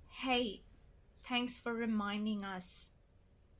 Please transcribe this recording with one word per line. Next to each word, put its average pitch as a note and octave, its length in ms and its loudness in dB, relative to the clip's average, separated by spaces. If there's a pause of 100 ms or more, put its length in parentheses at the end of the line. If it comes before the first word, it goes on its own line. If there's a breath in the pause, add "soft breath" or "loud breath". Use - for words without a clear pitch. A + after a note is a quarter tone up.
"Hey, B3 540 0 (600)
thanks B3 320 0
for A#3 180 -2
reminding G#3+ 680 2
us - 480 -6 (680)